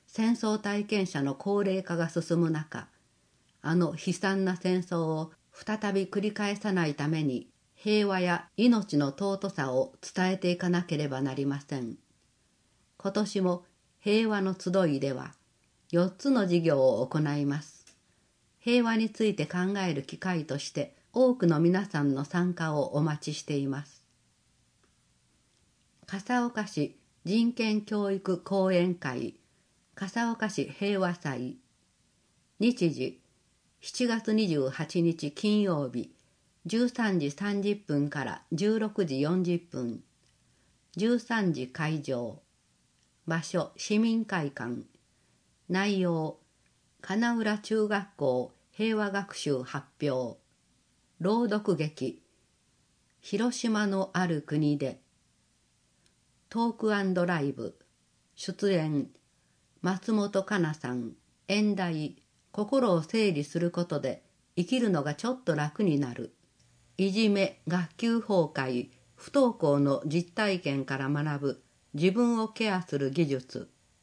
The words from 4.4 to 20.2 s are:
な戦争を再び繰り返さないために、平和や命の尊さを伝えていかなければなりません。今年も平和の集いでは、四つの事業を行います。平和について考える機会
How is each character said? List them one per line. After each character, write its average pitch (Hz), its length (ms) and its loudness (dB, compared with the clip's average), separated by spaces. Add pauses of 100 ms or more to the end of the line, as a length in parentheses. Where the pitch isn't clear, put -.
な 180 120 -2
戦 180 240 0
争 170 240 -2
を 160 260 -2 (220)
再 - 240 -6 (160)
び 196 140 0
繰 202 120 -4
り 208 140 0
返 208 220 -2
さ 208 160 -4
な 175 160 2
い 147 80 -2
た 139 120 -4
め 156 160 0
に、 127 260 -4 (260)
平 208 320 2
和 190 120 0
や 175 280 0 (100)
命 220 400 4
の 143 100 4
尊 196 420 -2
さ 135 220 -2
を 131 300 0
伝 185 300 0
え 190 60 -2
て 180 140 0
い 175 60 0
か 180 120 -2
な 175 140 2
け 165 140 -4
れ 147 100 0
ば 135 140 -4
な 135 120 -2
り 139 120 -2
ま 139 160 -2
せ 139 180 -6
ん。 117 180 -8 (1000)
今 196 160 -4
年 208 280 0
も 180 240 0 (340)
平 220 280 2
和 208 140 0
の 190 180 0
集 180 120 -4 (160)
い 143 120 0
で 135 140 -2
は、 - 200 -10 (580)
四 175 180 4
つ 277 220 0
の 214 160 4
事 175 160 4
業 131 360 6
を 127 80 0
行 151 120 0
い 147 260 0
ま 143 160 0
す。 - 340 -20 (640)
平 240 240 4
和 226 120 2
に 220 160 2
つ 226 120 -2
い 208 120 2
て 151 100 0
考 180 120 -4 (300)
え 170 60 0
る 139 80 -4
機 - 160 -12
会 175 280 -2